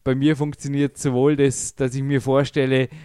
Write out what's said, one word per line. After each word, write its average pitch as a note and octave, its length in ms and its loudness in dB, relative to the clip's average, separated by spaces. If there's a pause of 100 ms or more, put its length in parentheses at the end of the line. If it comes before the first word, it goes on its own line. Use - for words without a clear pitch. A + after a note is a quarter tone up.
bei C3 100 0
mir C#3+ 220 2
funktioniert C#3 600 -4
sowohl C#3 380 2
das, C#3 400 0
dass C3 180 -2
ich C3+ 80 -4
mir C#3 180 0
vorstelle, C3 680 0 (160)